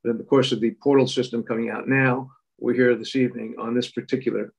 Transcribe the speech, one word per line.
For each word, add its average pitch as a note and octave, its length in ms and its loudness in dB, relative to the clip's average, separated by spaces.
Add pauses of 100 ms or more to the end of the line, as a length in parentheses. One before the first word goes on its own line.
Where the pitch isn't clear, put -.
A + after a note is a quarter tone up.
But A#2 80 0
in A2+ 60 -4
the - 60 -12
course C3+ 280 2
of A2+ 80 0
the A2+ 120 0
portal C3+ 360 2
system A#2 360 -4
coming A2+ 260 -4
out A2+ 180 -8
now, C3 440 2 (260)
we're B2 160 0
here B2 220 4
this A2 200 -6
evening A#2 440 -2
on A#2 160 -4
this A#2+ 160 -2
particular A2 680 -4